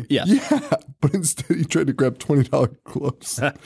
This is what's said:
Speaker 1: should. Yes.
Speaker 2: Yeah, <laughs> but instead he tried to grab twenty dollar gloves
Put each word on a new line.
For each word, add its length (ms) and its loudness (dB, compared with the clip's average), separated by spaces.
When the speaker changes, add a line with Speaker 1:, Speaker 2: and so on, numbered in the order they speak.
Speaker 1:
should. 40 -14
Yes. 220 2
Speaker 2:
Yeah, 400 2
<laughs> 160 -16
but 100 2
instead 460 -2
he 80 0
tried 220 0
to 40 0
grab 260 0
twenty 260 2
dollar 240 0
gloves 540 -8